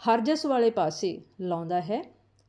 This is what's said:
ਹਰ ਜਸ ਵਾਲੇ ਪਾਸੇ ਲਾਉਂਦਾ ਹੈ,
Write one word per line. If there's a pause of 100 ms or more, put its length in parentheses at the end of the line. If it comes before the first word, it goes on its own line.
ਹਰ
ਜਸ
ਵਾਲੇ
ਪਾਸੇ (200)
ਲਾਉਂਦਾ
ਹੈ, (460)